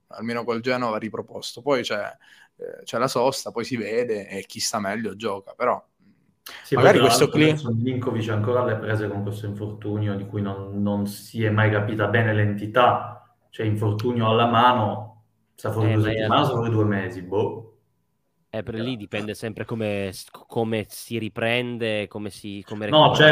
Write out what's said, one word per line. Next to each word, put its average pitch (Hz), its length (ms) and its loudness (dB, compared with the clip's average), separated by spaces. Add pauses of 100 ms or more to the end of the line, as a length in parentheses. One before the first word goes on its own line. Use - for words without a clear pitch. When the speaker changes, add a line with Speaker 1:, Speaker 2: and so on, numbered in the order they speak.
Speaker 1:
almeno 117 360 -8
col 113 160 -4
Genoa 123 300 -2
va 107 80 -2
riproposto. 113 640 -10
Poi 131 200 0
c'è, 107 180 -4 (580)
eh, - 260 -14
c'è - 140 -8
la 127 100 2
sosta, 131 420 0
poi 113 140 -6
si 123 120 -4
vede 107 520 -4
e 95 180 -10
chi - 140 -12
sta - 180 -2
meglio 101 380 -4
gioca, 101 380 -6
però 113 300 -2 (800)
Speaker 2:
Sì, - 140 -2
Speaker 1:
magari 143 220 8
Speaker 2:
poi - 80 6
tra - 20 -
Speaker 1:
questo - 160 6
Speaker 2:
l'altro 147 160 2
Speaker 1:
qui 156 100 8
Speaker 2:
adesso 120 240 -2
Milinkovic 117 540 -2
è 110 40 -2
ancora 120 300 0
alle 113 140 0
prese 107 320 -2
con 101 160 -4
queste 104 220 -6
infortunio 104 680 -4
di 101 120 -6
cui 104 160 -4
non, 98 380 -6
non 101 280 0
si - 340 -6
è 107 80 2
mai 107 220 4
capita 104 340 0
bene 110 260 2
l'entità, 104 1040 2 (140)
cioè 113 160 -4
infortunio 110 640 0
alla 117 160 4
mano, 113 760 2 (300)
sta 107 180 -6
fuori 107 160 2
Speaker 3:
Eh, 107 60 2
Speaker 2:
due 107 100 4
Speaker 3:
ma 107 40 0
è 107 60 0
Speaker 2:
settimane, 113 300 2
sta 131 100 0
fuori 117 160 -2
due 110 140 2
mesi, 95 380 -2
boh. 95 400 -2 (880)
Speaker 3:
Eh, 110 120 -6
per 110 140 -8
lì 120 200 -4
dipende 107 380 -6
sempre 113 320 -8
come 104 440 -4
s-, - 200 -14
come 113 580 -4
si - 300 -8
riprende, 113 880 -2
come 104 220 -10
si, 101 360 -12
come 107 220 -8
Speaker 2:
No, 151 140 6
Speaker 3:
recupera 151 280 8
la - 20 -